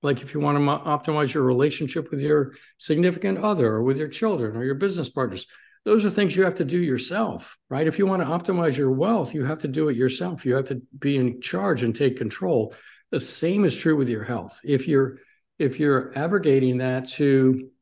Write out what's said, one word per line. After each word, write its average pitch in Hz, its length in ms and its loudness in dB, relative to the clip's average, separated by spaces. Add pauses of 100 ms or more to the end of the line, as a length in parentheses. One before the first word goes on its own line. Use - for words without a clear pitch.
like 143 180 0
if - 120 -18
you 151 60 -4
want 147 160 2
to 143 40 2
mo-, 143 260 0
optimize 151 480 0
your 147 100 2
relationship 143 680 0
with 139 100 -4
your 147 320 2 (240)
significant 180 640 0
other 190 280 2
or 110 160 0
with 135 140 2
your 151 100 -4
children 143 480 -2
or 117 80 -4
your 135 120 -2
business 175 340 -4
partners, 107 380 -4 (380)
those 214 200 4
are 208 40 4
things 190 260 0
you 185 80 4
have 180 120 2
to 160 100 -2
do 147 120 -2
yourself, 175 800 -2 (120)
right? 147 180 0
If 160 100 -2
you 196 80 2
want 190 160 0
to 151 60 -2
optimize 170 500 0
your 135 140 2
wealth, 165 420 0
you 147 120 -2
have 156 140 -4
to - 80 -6
do 151 220 0
it 131 60 0
yourself. 131 500 -2
You 127 100 2
have 135 100 0
to 131 160 -8 (180)
be 143 180 0
in 127 240 0
charge 101 420 -2
and 113 120 0
take 131 220 0
control. 117 580 -2 (360)
The - 80 -2
same 190 460 0
is 143 100 0
true 160 200 0
with 135 140 0
your 113 140 -4
health. 113 400 -8
If 139 240 0
you're, 135 300 2 (400)
if 139 220 -2
you're 139 380 0
abrogating 139 600 2
that 127 320 -2
to, 131 600 2 (120)